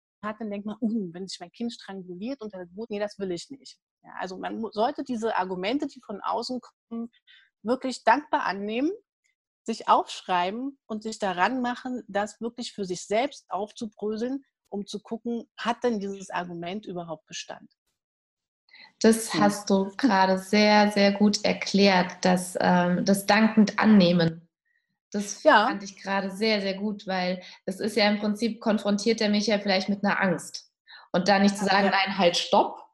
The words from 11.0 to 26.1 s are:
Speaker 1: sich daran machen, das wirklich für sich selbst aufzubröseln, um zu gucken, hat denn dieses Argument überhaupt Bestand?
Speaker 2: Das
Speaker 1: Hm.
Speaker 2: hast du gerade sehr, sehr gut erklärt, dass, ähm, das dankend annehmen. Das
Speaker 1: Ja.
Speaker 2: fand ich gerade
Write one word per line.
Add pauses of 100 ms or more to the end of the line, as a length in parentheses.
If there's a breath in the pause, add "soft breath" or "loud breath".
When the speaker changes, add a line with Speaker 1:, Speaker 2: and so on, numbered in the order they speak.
Speaker 1:
sich
daran
machen,
das
wirklich
für
sich
selbst
aufzubröseln, (260)
um
zu
gucken,
hat
denn
dieses
Argument
überhaupt
Bestand? (1300 soft breath)
Speaker 2:
Das
Speaker 1:
Hm.
Speaker 2:
hast
du
gerade
sehr,
sehr
gut
erklärt,
dass,
ähm,
das
dankend
annehmen. (640)
Das
Speaker 1:
Ja.
Speaker 2:
fand
ich
gerade